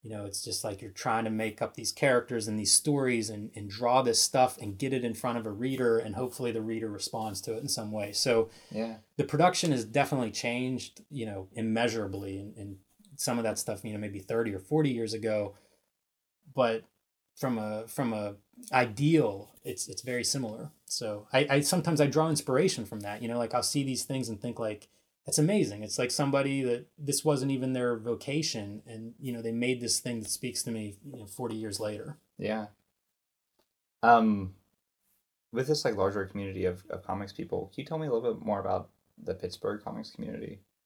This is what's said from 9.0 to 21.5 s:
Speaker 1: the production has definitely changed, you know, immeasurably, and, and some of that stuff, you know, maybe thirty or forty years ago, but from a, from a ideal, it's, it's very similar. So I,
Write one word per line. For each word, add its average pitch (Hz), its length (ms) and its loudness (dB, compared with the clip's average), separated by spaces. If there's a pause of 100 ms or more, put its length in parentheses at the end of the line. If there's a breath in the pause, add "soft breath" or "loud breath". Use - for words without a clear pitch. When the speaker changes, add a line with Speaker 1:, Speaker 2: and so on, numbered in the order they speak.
Speaker 1:
the 143 80 2
production 165 480 4
has 120 120 2
definitely 123 460 2
changed, 123 800 -4
you 127 160 -6
know, 98 260 -8
immeasurably, 110 840 -2
and, 104 180 -12
and 101 200 -12 (400)
some 120 200 0
of 117 80 0
that 107 140 0
stuff, 107 260 -6
you 107 80 -6
know, 104 60 -4
maybe 104 220 -6
thirty 113 340 0
or 95 60 -4
forty 151 300 2
years 113 220 -2
ago, 107 420 0 (1000 soft breath)
but 113 300 2 (520)
from 123 220 -2
a, 107 280 -4
from 117 280 -2
a 104 220 -4 (360)
ideal, 120 760 4 (140)
it's, - 240 -6
it's - 140 -10
very 123 220 -4
similar. 120 460 -4 (160)
So 104 440 -6
I, 139 200 4